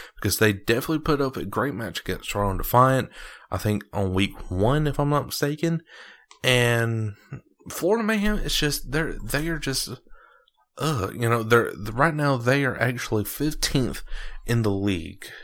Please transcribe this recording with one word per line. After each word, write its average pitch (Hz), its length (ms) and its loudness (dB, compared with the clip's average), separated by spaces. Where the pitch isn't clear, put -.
because - 240 -2
they 107 140 4
definitely 135 460 0
put 151 200 0
up 135 160 -2
a 95 80 -6
great 110 300 -2
match 92 260 -8
against - 300 -6
Toronto 98 340 0
Defiant, 131 460 4
I 107 60 -2
think, 104 340 0
on 98 220 0
week - 360 0
one, 123 380 2
if 143 140 -2
I'm 143 80 2
not 143 160 0
mistaken. 160 560 -2
And 117 720 2
Florida 208 360 0
Mayhem, 214 320 2
it's - 200 -2
just, 143 360 0
they're, 151 280 -2
they 139 280 -2
are 160 100 -2
just, 135 300 -4
uh, 135 340 0
you 117 160 -2
know, 117 160 2
they're, 110 300 4
right 151 240 2
now 143 220 2
they 131 260 2
are 127 160 -2
actually 120 460 0
fifteenth - 800 -2
in 120 160 2
the 107 100 2
league, 95 540 -2